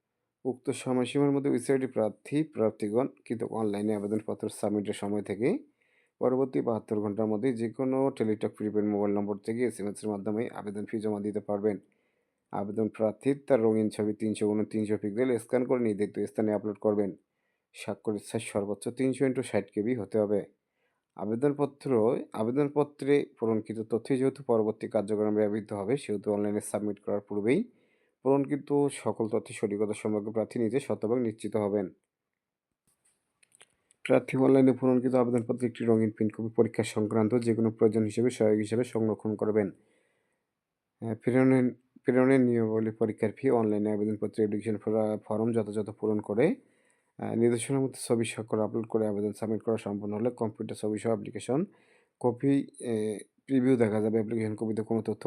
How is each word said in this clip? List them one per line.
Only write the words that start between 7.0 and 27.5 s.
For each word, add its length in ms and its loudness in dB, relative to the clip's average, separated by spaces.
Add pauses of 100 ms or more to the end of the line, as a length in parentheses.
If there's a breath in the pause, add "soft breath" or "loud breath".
ঘন্টার 320 -2
মধ্যে 200 0
যে 180 -4
কোনো 280 -2 (120)
টেলিটক 460 -2
প্রিপেড 280 0
মোবাইল 300 2
নম্বর 220 -2
থেকে 280 -6
এসএমএস 360 -4
এর 80 -4
মাধ্যমে 420 -2
আবেদন 340 -10
ফি 140 -6
জমা 220 -2
দিতে 200 -2
পারবেন। 360 0 (760)
আবেদন 360 -2
প্রার্থীর 560 -2
তার 180 4
রঙিন 280 4
ছবি 240 -2
তিনশো 320 -2
গুণ 180 2
তিনশো 340 -2
পিক্সেল 300 -2 (100)
স্ক্যান 260 -2
করে 160 0
নির্ধারিত 360 -2 (140)
স্থানে 220 0
আপলোড 260 -2
করবেন। 320 2 (640)
স্বাক্ষরিত 560 -6
সাইজ 220 -4
সর্বোচ্চ 360 -2
তিনশো 360 -2
ইন্টু 180 0
ষাট 280 -2
কেবি 240 -2
হতে 240 -4
হবে। 220 2 (760)
আবেদনপত্র, 720 -2 (420)
আবেদনপত্রে 800 0 (200)
পূরণকৃত 440 -2 (120)
তথ্য 260 -2
যেহেতু 260 0
পরবর্তী 460 0
কার্যক্রমে 520 0
ব্যবহৃত 320 0
হবে, 240 -2
সেহেতু 360 -6
অনলাইনে 380 -2
সাবমিট 300 -4
করার 280 -4
পূর্বেই 320 2 (640 soft breath)